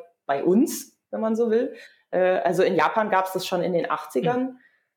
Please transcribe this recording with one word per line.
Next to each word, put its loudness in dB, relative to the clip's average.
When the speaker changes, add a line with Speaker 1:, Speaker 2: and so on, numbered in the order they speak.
Speaker 1:
bei -2
uns, 0
wenn -6
man -2
so 0
will. 0
Äh, 2
also 2
in 2
Japan 2
gab's 0
das -4
schon -2
in -2
den -2
achtzigern. -2
Speaker 2:
Mhm. -6